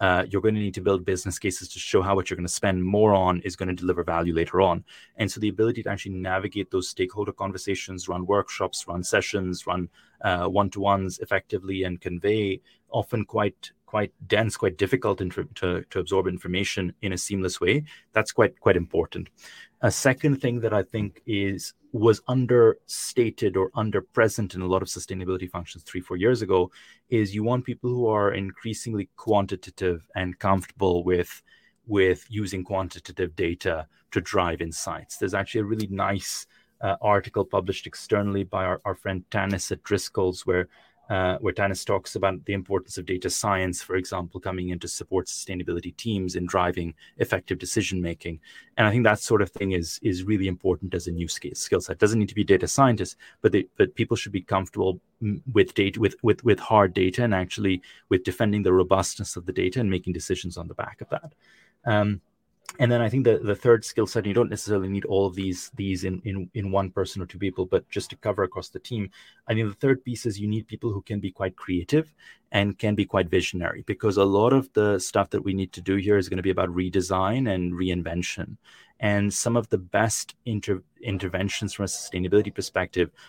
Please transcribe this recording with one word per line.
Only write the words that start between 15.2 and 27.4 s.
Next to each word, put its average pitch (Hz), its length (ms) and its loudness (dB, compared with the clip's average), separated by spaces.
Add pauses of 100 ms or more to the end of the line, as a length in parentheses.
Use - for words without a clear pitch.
infor-, 92 340 -4
to, 90 360 -2
to - 80 -4
absorb 92 280 2
information 92 640 -2 (100)
in 98 100 -2
a 90 60 -4
seamless 92 420 -4
way. 120 240 2 (280)
That's 110 200 0
quite, - 280 2
quite 95 160 6
important. 85 540 -2 (500)
A 117 100 2
second 135 500 2
thing 120 200 -2
that 107 140 0
I 101 80 2
think 104 440 -6
is, 98 460 -2 (200)
was 110 360 4
understated 117 1300 4
or 95 140 0
underpresent 107 840 0
in 92 60 -6
a 92 60 -4
lot 92 160 2
of 92 60 -8
sustainability 92 600 -6
functions 87 360 -12
three, - 160 -10
four 92 160 -10
years 110 260 2
ago 92 280 2 (380)
is 107 260 0
you 107 80 -2